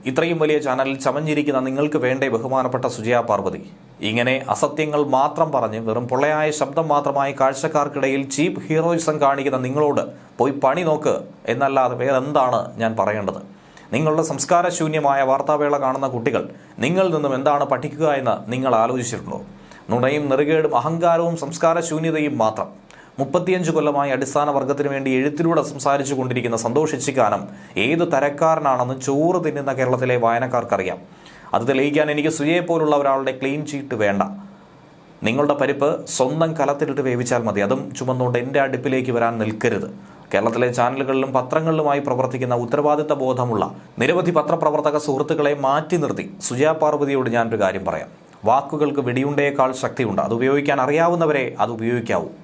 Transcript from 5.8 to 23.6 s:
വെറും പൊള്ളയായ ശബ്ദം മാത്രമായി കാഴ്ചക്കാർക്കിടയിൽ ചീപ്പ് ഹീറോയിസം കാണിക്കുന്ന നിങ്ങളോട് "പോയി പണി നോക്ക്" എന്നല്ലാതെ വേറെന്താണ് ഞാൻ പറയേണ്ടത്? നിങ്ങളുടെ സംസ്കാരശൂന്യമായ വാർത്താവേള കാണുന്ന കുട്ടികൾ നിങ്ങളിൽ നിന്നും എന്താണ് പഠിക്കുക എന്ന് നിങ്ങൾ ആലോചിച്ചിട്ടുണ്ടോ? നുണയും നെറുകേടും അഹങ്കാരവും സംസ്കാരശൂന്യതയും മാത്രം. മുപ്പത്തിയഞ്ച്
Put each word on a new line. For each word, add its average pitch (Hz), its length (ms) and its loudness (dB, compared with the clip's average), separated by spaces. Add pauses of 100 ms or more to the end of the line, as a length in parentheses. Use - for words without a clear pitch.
വെറും 117 240 -2
പൊള്ളയായ 151 380 2 (100)
ശബ്ദം 147 340 -2
മാത്രമായി 139 460 0
കാഴ്ചക്കാർക്കിടയിൽ 139 840 0 (140)
ചീപ്പ് 165 300 -2
ഹീറോയിസം 160 580 0
കാണിക്കുന്ന 139 440 2
നിങ്ങളോട് 139 360 0 (360)
"പോയി 135 160 2 (100)
പണി 156 240 2
നോക്ക്" 147 260 2 (380)
എന്നല്ലാതെ 131 500 2
വേറെന്താണ് 131 580 2 (220)
ഞാൻ 113 160 0
പറയേണ്ടത്? 101 420 -2 (540)
നിങ്ങളുടെ 156 360 2
സംസ്കാരശൂന്യമായ 156 920 0 (100)
വാർത്താവേള 143 440 2 (100)
കാണുന്ന 135 220 -2 (100)
കുട്ടികൾ 113 260 -2 (400)
നിങ്ങളിൽ 180 320 2
നിന്നും 147 240 0
എന്താണ് 143 320 2
പഠിക്കുക 147 340 -2 (140)
എന്ന് 120 160 0 (180)
നിങ്ങൾ 131 180 0 (120)
ആലോചിച്ചിട്ടുണ്ടോ? 117 580 -4 (500)
നുണയും 131 400 2
നെറുകേടും 147 480 2
അഹങ്കാരവും 170 640 2
സംസ്കാരശൂന്യതയും 165 1000 0
മാത്രം. 110 240 -2 (520)
മുപ്പത്തിയഞ്ച് 175 560 0